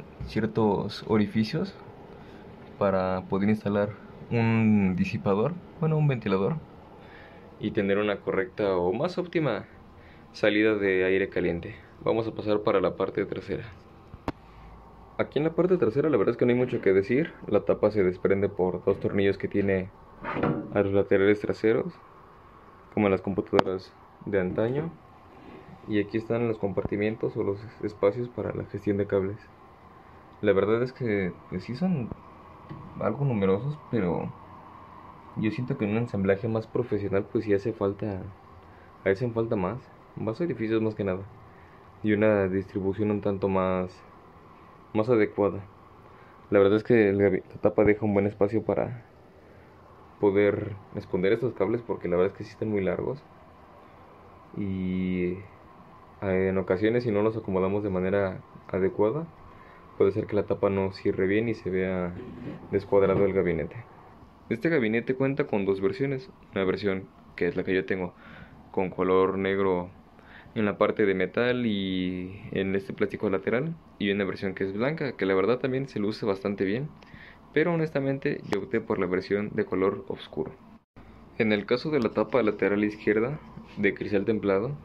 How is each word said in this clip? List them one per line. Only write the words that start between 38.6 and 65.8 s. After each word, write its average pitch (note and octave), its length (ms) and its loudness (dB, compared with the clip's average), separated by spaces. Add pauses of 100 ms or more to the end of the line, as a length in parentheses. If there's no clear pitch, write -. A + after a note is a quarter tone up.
hacen A2+ 300 0
falta A2+ 240 0
más, G2 220 -2 (360)
más G#2+ 240 -4
orificios A2+ 420 0
más A2 140 0
que G#2+ 80 -4
nada, F#2+ 200 -2 (800)
y G#2+ 100 4
una G#2 340 4
distribución F#2+ 640 -2
un G#2 100 0
tanto G2 260 0
más, F#2 440 0 (1040)
más A2 160 2
adecuada. G2+ 540 2 (880)
La G#2 80 6
verdad G2 180 8
es G#2+ 60 0
que A2 260 6
el G2 100 2
gabi-, G2 300 4
la - 120 -18
tapa - 220 4
deja G#2 220 4
un G#2 80 2
buen G2+ 140 4
espacio G#2 360 0
para A#2 420 -2 (1160)
poder G2+ 540 2 (220)
esconder F#2+ 380 0
estos B2 200 0
cables, A2 280 0
porque G2 260 -6
la F2 100 2
verdad F#2+ 160 2
es - 40 -18
que G#2+ 60 -12
sí - 80 -14
están A2 180 -6
muy G#2 120 0
largos. F#2 420 -4 (1300)
Y, F#2 800 -2 (840)
eh, F#2+ 280 2
en F#2+ 80 0
ocasiones, G#2+ 460 2
si A#2+ 80 -2
no G2+ 100 2
los A2 160 0
acomodamos G2 460 -2
de G#2+ 60 -2
manera F#2+ 520 0 (260)
adecuada, G#2 580 0 (720)
puede G2 140 4
ser G#2 160 -4
que - 80 -4
la G2 80 2
tapa G2+ 260 0
no G2 220 0
cierre F#2+ 360 0
bien G#2+ 200 2
y A2+ 60 -2
se G2+ 160 -8
vea F#2 440 -2 (580)
descuadrado G2 540 4
el F#2+ 60 0
gabinete. F2 460 0 (720)
Este A#2 200 -2
gabinete A#2 460 0
cuenta C3+ 300 0
con G2+ 200 -2
dos F#2+ 140 2
versiones. C3 500 -2 (240)